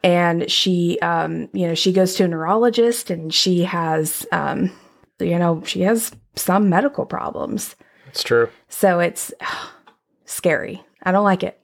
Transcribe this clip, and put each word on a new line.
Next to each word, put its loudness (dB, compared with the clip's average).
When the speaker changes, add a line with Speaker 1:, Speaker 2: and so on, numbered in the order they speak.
Speaker 1:
And 2
she, 2
um, -2
you -2
know, 0
she 0
goes 2
to 2
a 2
neurologist 2
and -6
she 2
has, -2
um, -2
you 0
know, 0
she -6
has 0
some 2
medical 0
problems. -8
Speaker 2:
That's -8
true. 2
Speaker 1:
So 2
it's, -4
<sighs> -14
scary. -2
I 0
don't 4
like 2
it. -8